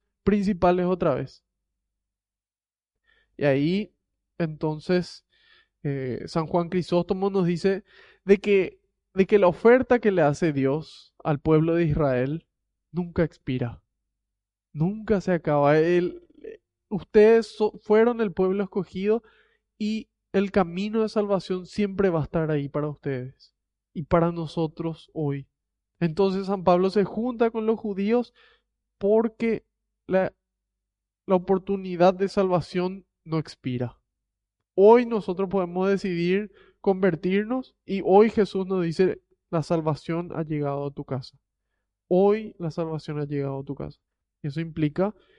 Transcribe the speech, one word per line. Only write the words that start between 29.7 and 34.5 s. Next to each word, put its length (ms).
la, 260
la 100
oportunidad 800
de 160
salvación 760
no 120
expira. 600